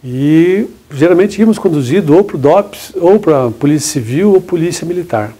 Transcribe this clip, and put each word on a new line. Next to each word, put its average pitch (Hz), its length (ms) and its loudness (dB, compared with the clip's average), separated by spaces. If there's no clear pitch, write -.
E 160 640 0
geralmente 175 480 2
íamos 226 180 2
conduzido 151 580 0
ou 196 80 4
pro 202 140 -6
dops, 165 580 0
ou 196 240 2
pra 135 320 0
Polícia 143 420 -2
Civil, 147 400 0
ou 185 80 4
Polícia 170 440 -4
Militar. 165 540 -6